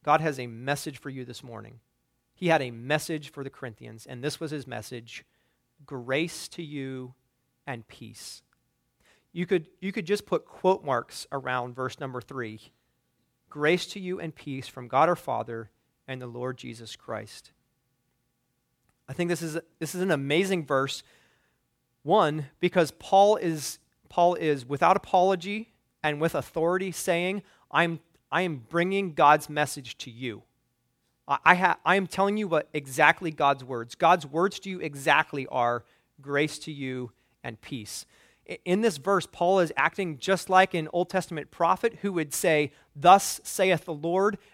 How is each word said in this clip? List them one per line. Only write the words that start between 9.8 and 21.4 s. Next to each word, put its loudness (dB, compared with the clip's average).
could -6
just -2
put -2
quote 0
marks -4
around -6
verse -6
number -8
three. -12
"Grace 2
to -14
you -6
and -8
peace -10
from -16
God 6
our 2
Father -8
and -10
the -12
Lord -8
Jesus -14
Christ." -12
I -12
think -2
this 0
is, -6
this -8
is -4
an 0
amazing 0
verse. 0